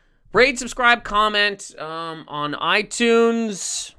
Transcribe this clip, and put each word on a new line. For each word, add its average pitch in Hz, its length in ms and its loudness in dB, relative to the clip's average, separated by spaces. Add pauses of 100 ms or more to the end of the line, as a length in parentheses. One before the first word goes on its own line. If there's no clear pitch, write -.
(320)
rate, 247 260 4
subscribe, 240 460 2
comment, 208 760 0
um, 160 480 -10
on 147 280 -6
iTunes. 226 1400 0